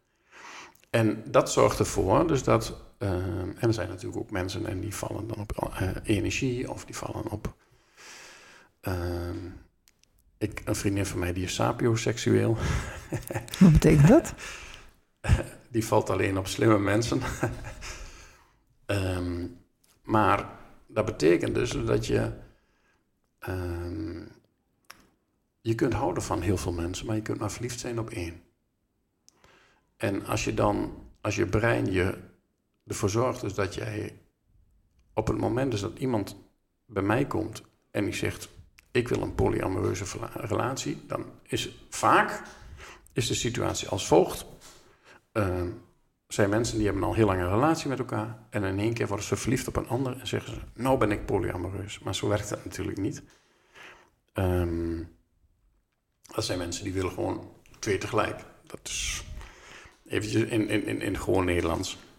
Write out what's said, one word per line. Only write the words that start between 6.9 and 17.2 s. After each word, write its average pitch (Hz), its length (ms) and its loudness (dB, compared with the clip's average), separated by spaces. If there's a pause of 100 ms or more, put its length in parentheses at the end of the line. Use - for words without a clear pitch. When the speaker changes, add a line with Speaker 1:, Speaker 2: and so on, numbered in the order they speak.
Speaker 1:
vallen - 340 -6
op, - 240 -6 (1300)
ehm, 87 560 -4 (1000)
ik, - 260 -4
een 110 120 -2
vriendin 98 300 0
van 95 120 -4
mij 90 140 0
die 92 120 -4
is 90 100 -4
sapioseksueel. 113 1040 2 (520)
<laughs> - 520 -4
Speaker 2:
Wat 185 120 12
betekent 156 360 10
dat? 294 260 8 (1400)
Speaker 1:
Die 110 160 0
valt 110 240 2
alleen 95 280 2
op 95 80 -2
slimme 110 320 6
mensen. 110 460 2